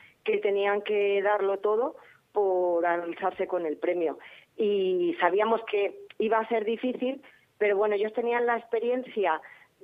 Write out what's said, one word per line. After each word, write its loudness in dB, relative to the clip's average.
que 0
tenían 0
que 0
darlo 0
todo 0
por 2
alzarse -2
con -2
el -2
premio. 0
Y 0
sabíamos 2
que -4
iba 2
a -2
ser 0
difícil, -4
pero 2
bueno, 2
ellos 0
tenían 0
la 0
experiencia -2